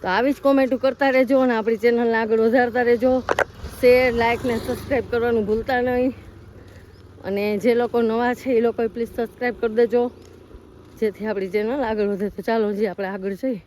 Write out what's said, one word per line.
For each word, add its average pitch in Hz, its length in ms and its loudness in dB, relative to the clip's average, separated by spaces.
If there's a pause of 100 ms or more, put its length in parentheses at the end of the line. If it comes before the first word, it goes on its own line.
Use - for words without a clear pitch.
તો - 60 -12
આવી 226 260 2
જ - 80 -6
કોમેન્ટો 269 360 2
કરતા 269 400 0
રહેજો 262 240 4
અને 254 140 2
આપણી 220 280 -2
ચેનલને 233 340 2
આગળ 226 300 0
વધારતા 240 420 2
રહેજો. 240 220 4 (680)
શેર, 254 340 6
લાઈક 233 320 0
ને 240 120 0
સબસ્ક્રાઈબ 233 540 -4
કરવાનું 233 340 0
ભૂલતા 226 360 0
નહીં. 247 320 0 (1080)
અને 202 200 -4 (140)
જે 220 180 2
લોકો 240 260 0
નવા 233 320 0
છે 240 240 -6
એ 220 40 4
લોકોએ 233 260 0
પ્લીઝ 226 280 -6
સબસ્ક્રાઈબ 240 460 -6
કરી 220 200 -2
દેજો, 233 200 2 (1000)
જેથી 208 280 -4
આપણી 190 280 -4
ચેનલ 226 280 -2
આગળ 214 300 -2
વધે. 202 160 -4
તો 196 120 -10
ચાલો, 226 300 0
હજી 208 160 -2
આપણે 190 200 -6
આગળ 196 340 -6
જઈએ 247 260 -4